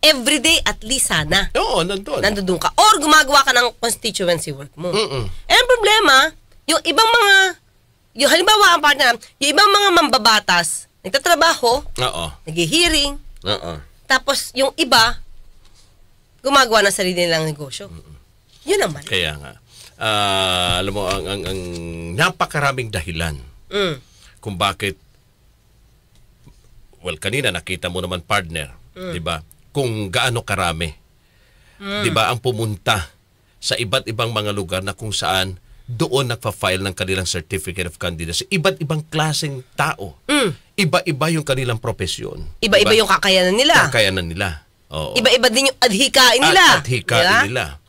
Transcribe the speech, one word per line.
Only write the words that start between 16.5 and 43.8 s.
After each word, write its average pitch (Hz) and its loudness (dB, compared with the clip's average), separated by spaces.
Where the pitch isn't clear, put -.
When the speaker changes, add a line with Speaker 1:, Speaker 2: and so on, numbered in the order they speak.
Speaker 1:
ng 196 4
sarili 180 0
nilang 165 0
negosyo. 147 -10
Speaker 2:
Mm-mm. 78 -20
Speaker 1:
Yun 392 0
ang 208 -2
mali. 143 -12
Speaker 2:
Kaya 80 -2
nga. 69 -18
Ah, 95 0
alam 98 -6
mo, 101 -4
ang, 95 -2
ang, 95 -6
ang 95 -6
napakaraming 143 -2
dahilan 82 -6
Speaker 1:
Mm. 185 -4
Speaker 2:
kung 98 -10
bakit, 98 -4
well, 85 -10
kanina 117 -2
nakita 87 -8
mo 90 -6
naman, 90 -8
partner, 82 -4
Speaker 1:
Mm. 180 -12
Speaker 2:
di 85 -8
ba? 82 -6
Kung 110 -4
gaano 120 -2
karami, 85 -4
Speaker 1:
Mm. 202 -8
Speaker 2:
di 175 0
ba, 110 0
ang 120 -4
pumunta 107 -4
sa - -6
iba't 110 -4
ibang 110 -4
mga 107 -4
lugar 95 -6
na 98 -8
kung 107 -12
saan 92 -2
doon 123 -2
nagpa-file 98 -4
ng 98 -4
kanilang 95 -4
certificate 90 -6
of 82 -14
candidacy. 82 -6
Iba't 190 -2
ibang 151 -4
klaseng 151 -4
tao. 120 -6
Speaker 1:
Mm. 202 0
Speaker 2:
Iba-iba 156 0
yung 156 -4
kanilang 127 -2
profesyon. 101 -8
Speaker 1:
Iba-iba 208 4
Speaker 2:
Diba? 220 4
Speaker 1:
yung 196 0
kakayanan 185 4
nila. 285 4